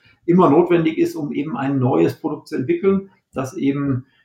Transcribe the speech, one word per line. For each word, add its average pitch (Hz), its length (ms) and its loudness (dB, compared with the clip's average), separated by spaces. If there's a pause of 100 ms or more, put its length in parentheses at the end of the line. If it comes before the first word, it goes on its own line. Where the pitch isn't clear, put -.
(260)
immer 170 240 4
notwendig 165 480 2
ist, 165 180 -2
um 151 160 -6
eben 151 240 -6
ein 139 220 -2
neues 139 420 0
Produkt 151 280 -8
zu 151 80 -10
entwickeln, 190 560 0 (200)
das 127 220 -8
eben 139 540 -2 (180)